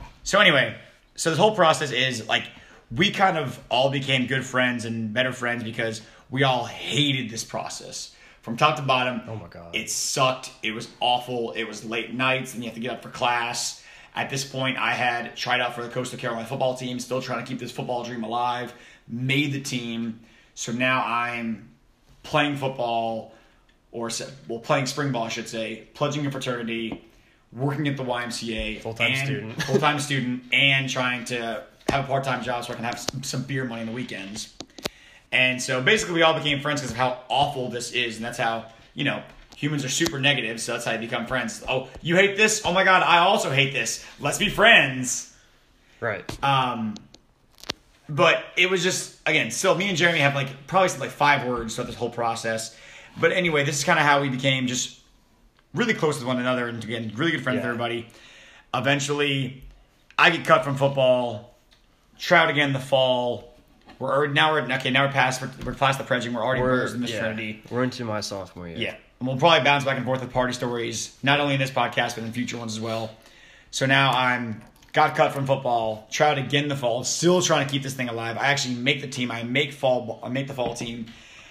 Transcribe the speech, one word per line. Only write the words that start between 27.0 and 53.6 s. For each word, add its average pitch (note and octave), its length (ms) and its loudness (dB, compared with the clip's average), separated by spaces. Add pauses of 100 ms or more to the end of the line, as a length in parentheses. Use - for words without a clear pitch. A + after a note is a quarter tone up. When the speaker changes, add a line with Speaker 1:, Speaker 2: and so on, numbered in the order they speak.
Speaker 1:
working C#3+ 360 -2
at C3+ 80 -2
the C3 60 -6
Y B2 200 -2
M A#2 80 -8
C A2+ 260 -6
A, G#2+ 240 -4
Speaker 2:
Full-time A#2 320 -2
Speaker 1:
and C3+ 140 0
Speaker 2:
student. A2 360 -4
<laughs> - 20 -6
Speaker 1:
full-time D3 340 4
student, C3 540 -2
and C3+ 360 4
trying B2 380 -2
to A#2 360 -4 (260)
have C#3 160 2
a - 20 -8
part-time C3 360 -2
job A#2+ 220 -4
so - 80 -8
I A#2 40 -10
can A#2 80 -8
have A#2+ 100 -4
s-, - 120 -12 (160)
some C3+ 200 -4
beer C3+ 220 -4
money A2+ 180 -6
in A2+ 60 -6
the A2+ 40 -6
weekends. G#2+ 640 -10 (800)
And B2+ 300 4
so C3 200 0
basically F3+ 340 4
we E3 60 6
all D#3+ 120 8
became D3 260 0
friends D3 220 0
'cause B2 80 -6
of A2 60 -6
how B2+ 220 2 (100)
awful C3 420 0
this A#2+ 220 -6
is, A#2+ 240 -2
and A2 80 -8
that's B2 140 -6
how, A2+ 280 -2 (280)
you - 100 -2
know, G#2+ 180 0 (340)
humans D3 280 -2
are B2+ 40 -6
super C#3 320 0
negative, B2 400 0
so A#2+ 120 -4
that's A#2+ 120 -4
how A#2+ 80 0
you A2+ 60 -2
become A#2 280 -6
friends. A#2+ 420 -4
"Oh, C3 200 -2 (140)
you E3+ 140 2
hate G3 200 4
this? G#3+ 280 2
Oh E3 80 0
my F#3+ 120 4
God, F#3 180 6
I E3 160 6
also F#3 320 4
hate C3+ 220 2
this. A#2 320 -4 (160)
Let's C#3 180 -2
be F3+ 100 0
friends." C#3+ 840 4 (680)
Speaker 2:
Right. G#2+ 240 -6 (200)
Speaker 1:
Um, B2 500 0 (1120)
but D#3 340 2 (140)
it F3+ 120 4
was F#3 140 0
just, - 420 -2
again, C#3 260 0
still, F3+ 240 2
me F#3 140 0
and F#3 80 -2
Jeremy E3+ 220 4
have, C#3 160 4
like, C#3 320 -6
probably F#3 220 4
said, - 120 -6
like, A#2 100 -6
five C#3 360 4
words A#2+ 280 -4
throughout B2 120 -4
this A#2 100 -10
whole A#2+ 140 -2
process. A2+ 640 -4 (420)
But E3 140 4
anyway, E3+ 320 2